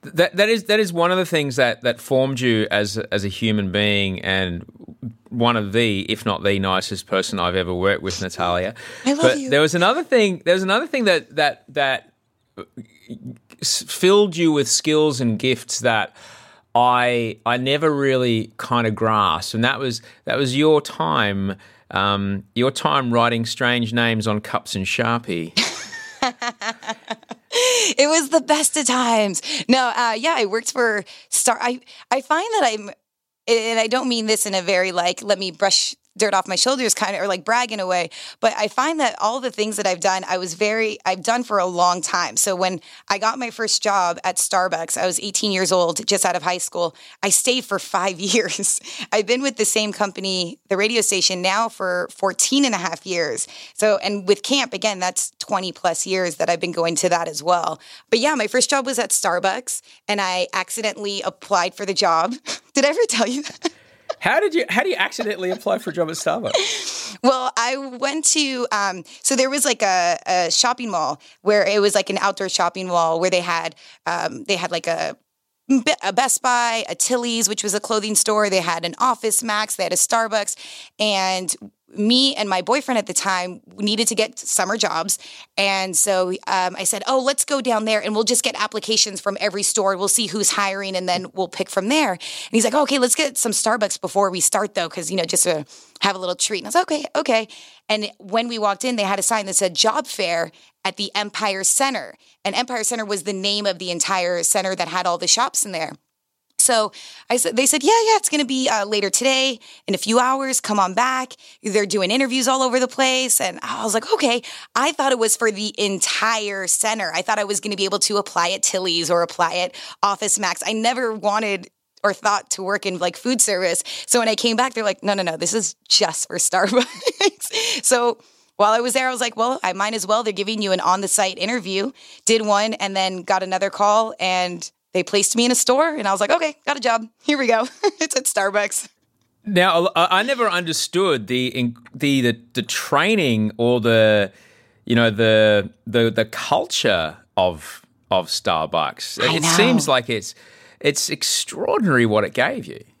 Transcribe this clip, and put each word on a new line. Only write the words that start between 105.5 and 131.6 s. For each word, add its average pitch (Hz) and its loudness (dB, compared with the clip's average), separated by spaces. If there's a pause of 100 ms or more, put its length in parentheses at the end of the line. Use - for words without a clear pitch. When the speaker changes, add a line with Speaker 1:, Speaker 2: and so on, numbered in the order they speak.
Speaker 2:
in 202 -12
there. 160 -6 (640)
So 220 2 (380)
I 247 2
said, 226 -2
they 269 2
said, 294 0
"Yeah, 349 4 (160)
yeah, 440 4
it's 392 0
gonna 294 0
be, 262 -2
uh, 214 0
later 202 -2
today 262 0 (280)
in - -2
a - -4
few 226 2
hours. 262 0
Come 208 0
on 185 0
back. 254 -2 (280)
They're 208 0
doing 185 0
interviews 254 0
all 262 2
over 254 2
the 254 0
place." 262 0
And - -4
I - -6
was 208 -2
like, 226 -2
"Okay." 240 0 (340)
I 277 2
thought 269 0
it 247 0
was 220 2
for 226 2
the 208 -6
entire 202 -2
center. 214 -2
I 170 -2
thought 208 0
I 208 0
was 202 -2
gonna 208 -4
be 190 0
able 190 0
to 202 0
apply 175 0
at 190 -4
Tilly's 170 0
or 170 4
apply 170 0
at 180 -4 (280)
Office 202 0
Max. 180 -2
I 214 -2
never 226 0
wanted 202 -2 (340)
or 202 2
thought - -2
to 196 -6
work 196 -2
in, 185 -2
like, 175 -2
food 247 -2
service. 185 0 (220)
So 247 2
when 226 2
I 220 2
came 226 0
back, 247 0
they're 226 -4
like, 190 -2
"No, 202 0
no, 190 -2
no, 165 -2
this 175 -2
is 220 -2 (120)
just - 0
for 180 -6
<laughs> - 0
Starbucks." 277 0
So 240 2 (400)
while 208 6
I 233 4
was 240 -2
there, 254 0
I 254 0
was 247 -4
like, 240 -2
"Well, 247 0
I 185 0
might 202 -2
as 208 -4
well. 220 2
They're 214 -2
giving 202 -4
you 196 0
an 185 2
on-the-site 190 0
interview." 196 -4 (340)